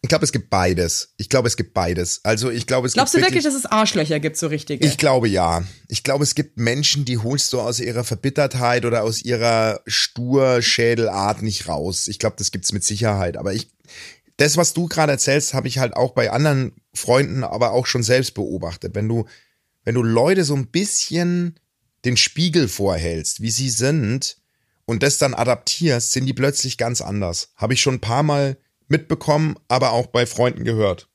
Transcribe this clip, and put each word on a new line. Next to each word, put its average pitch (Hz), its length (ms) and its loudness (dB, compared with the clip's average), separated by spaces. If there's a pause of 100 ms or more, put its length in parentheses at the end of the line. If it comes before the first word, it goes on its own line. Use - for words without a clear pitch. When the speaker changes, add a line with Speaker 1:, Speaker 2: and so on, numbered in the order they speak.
Speaker 1:
Ich - 80 -6
glaub, 160 140 2
es - 100 -2
gibt - 160 -4
beides. 90 640 0
Ich - 140 -8
glaub, 127 160 2
es 117 100 0
gibt - 180 -6
beides. 87 520 -2
Also 113 240 0
ich 117 180 -6
glaub, 127 160 0
es 123 100 -2
Speaker 2:
Glaubst 254 200 2
Speaker 1:
gibt - 100 4
Speaker 2:
du 370 60 4
wirklich, 262 160 0
Speaker 1:
wirklich 285 100 0
Speaker 2:
dass 262 100 -6
es - 60 -4
Arschlöcher 165 480 0
gibt, 151 160 -4
so 165 120 -4
richtige? 151 380 -2
Speaker 1:
Ich 147 120 2
glaube, 131 320 4
ja. 85 340 2 (240)
Ich - 160 -6
glaube, 143 220 0
es - 100 -2
gibt 147 220 -4
Menschen, 131 480 0
die 123 120 -2
holst 120 360 -2
du 123 80 -2
aus 117 180 -4
ihrer 117 240 -4
Verbittertheit 123 800 0
oder 117 200 0
aus 110 200 -2
ihrer 113 560 2 (600)
Sturschädelart 113 1000 2
nicht 104 260 -4
raus. 82 400 -4
Ich 104 120 -8
glaub, 110 180 -2
das - 140 -4
gibt's 104 220 -4
mit 101 100 -4
Sicherheit. 101 540 0
Aber 95 160 -4
ich, - 160 -6 (680)
das, 147 200 4
was 170 160 2
du 170 140 -2
gerade 156 260 2
erzählst, 139 400 0
hab 131 120 -2
ich 127 140 -4
halt 123 160 -2
auch 123 160 2
bei 117 200 0
anderen 135 420 2 (200)
Freunden 131 500 0
aber 113 280 0
auch 123 140 2
schon 123 180 0
selbst 127 300 2
beobachtet. 87 640 -6
Wenn 104 120 -2
du 113 180 0 (600)
wenn 117 80 0
du 123 80 2
Leute 135 400 4
so 143 100 0
ein 135 140 -2
bisschen 175 880 -2 (480)
den 123 140 0
Spiegel 160 500 2
vorhältst, 85 760 -2
wie 113 100 -4
sie 127 180 -2
sind, 127 680 0 (480)
und 113 180 -2
das 139 160 2
dann 135 160 2
adaptierst, 123 800 0
sind 131 140 0
die 131 80 0
plötzlich 131 440 -2
ganz 117 220 -2
anders. 95 560 -6
Hab 110 160 -2
ich - 100 0
schon 135 140 2
ein - 60 -6
paar 117 220 0
Mal 143 340 0 (320)
mitbekommen, 151 680 0 (140)
aber 127 220 4
auch 117 160 0
bei 123 180 2
Freunden 120 400 0
gehört. 110 480 0